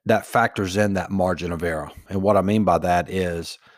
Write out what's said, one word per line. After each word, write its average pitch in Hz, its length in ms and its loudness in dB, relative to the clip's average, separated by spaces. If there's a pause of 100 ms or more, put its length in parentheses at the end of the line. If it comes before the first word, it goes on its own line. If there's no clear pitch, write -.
that 110 200 2
factors 107 500 0
in 104 200 2
that 87 140 -4
margin 90 440 -2
of 82 100 -6
error. 78 260 -4 (200)
And 98 120 -4
what 101 140 4
I 98 60 4
mean 104 240 2
by 87 140 4
that 87 300 0
is 87 480 -4 (200)